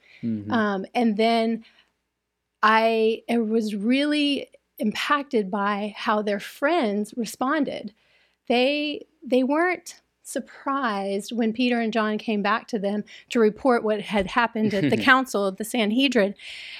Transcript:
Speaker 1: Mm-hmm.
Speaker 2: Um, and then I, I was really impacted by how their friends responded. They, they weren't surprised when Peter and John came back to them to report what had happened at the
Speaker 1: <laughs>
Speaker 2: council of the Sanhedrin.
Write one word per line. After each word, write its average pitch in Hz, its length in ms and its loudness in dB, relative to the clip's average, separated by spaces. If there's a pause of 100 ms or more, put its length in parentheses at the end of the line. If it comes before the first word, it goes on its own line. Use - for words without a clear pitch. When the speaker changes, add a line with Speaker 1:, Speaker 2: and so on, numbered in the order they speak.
(200)
Speaker 1:
Mm-hmm. 220 300 -6
Speaker 2:
Um, 208 420 0
and 233 240 2
then 226 480 0 (1000)
I, 220 680 4
I 233 80 2
was 220 380 0
really 285 720 0 (320)
impacted 240 720 -2
by 202 440 -4
how 214 240 0
their 202 200 -2
friends 226 760 -2
responded. 254 800 -4 (540)
They, 285 580 0 (180)
they 254 200 2
weren't 330 560 -2 (220)
surprised 208 1080 -6
when 226 220 0
Peter 247 280 0
and 220 120 -2
John 214 260 0
came 208 240 -2
back 208 260 0
to 233 120 -4
them 202 240 -2 (240)
to - 100 -2
report 226 460 4
what 214 160 0
had 196 260 -2
happened 220 480 0
at 196 160 2
the 220 60 4
Speaker 1:
<laughs> 220 60 -2
Speaker 2:
council 254 440 4
of 190 120 -4
the 220 60 -6
Sanhedrin. 226 680 2 (460)